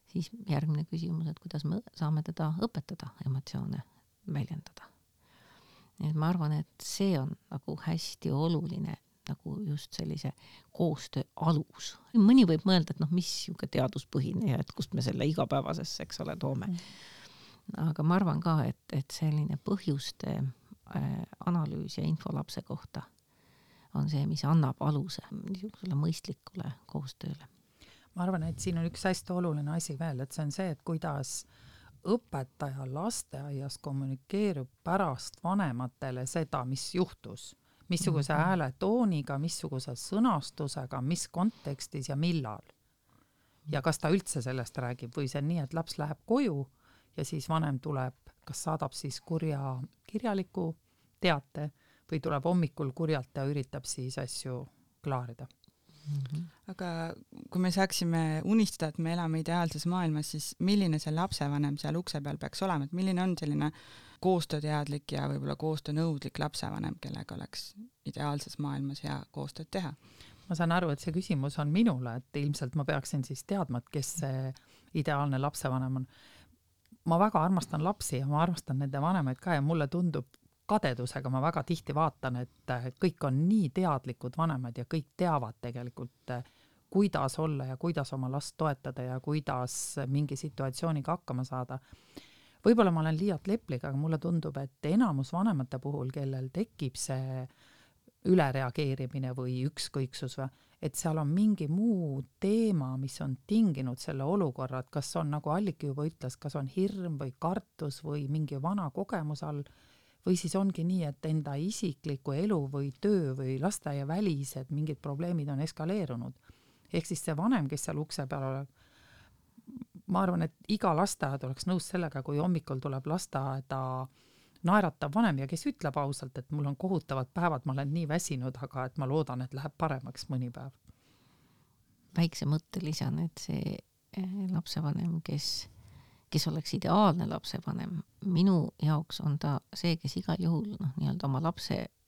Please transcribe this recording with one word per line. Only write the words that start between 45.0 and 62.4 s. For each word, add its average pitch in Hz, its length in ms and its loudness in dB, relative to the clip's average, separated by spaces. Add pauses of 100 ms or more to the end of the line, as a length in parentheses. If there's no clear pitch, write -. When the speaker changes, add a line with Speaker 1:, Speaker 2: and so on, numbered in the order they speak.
Speaker 2:
või 139 120 0
see 143 140 -4
on 147 60 0
nii, 170 140 2
et 135 120 -6
laps 165 240 -4
läheb 151 280 -4
koju 202 400 2 (500)
ja 151 80 -4
siis - 240 -4
vanem 156 320 2
tuleb, 131 340 -4 (320)
kas - 160 -8
saadab 160 300 -2
siis - 280 -8
kurja 139 600 -2 (260)
kirjaliku 190 680 -2 (440)
teate 151 500 0 (400)
või 156 100 0
tuleb 147 240 0
hommikul 160 480 2
kurjalt 151 440 -2
ja 139 100 0
üritab 139 380 -2
siis 127 340 -6
asju 131 500 -6 (360)
klaarida. 123 420 -4 (640)
Speaker 1:
Mhm. 143 360 -4 (240)
Speaker 3:
Aga 165 460 -6 (360)
kui 180 100 0
me 185 100 4
saaksime 165 720 2
unistada, 202 440 4
et 151 100 -6
me 165 140 0
elame 160 280 0
ideaalses 165 460 0
maailmas, 165 440 2
siis - 280 -6
milline 180 400 4
see 156 140 -2
lapsevanem 147 680 2
seal 151 180 -2
ukse 165 240 -4
peal 143 180 -4
peaks - 240 -6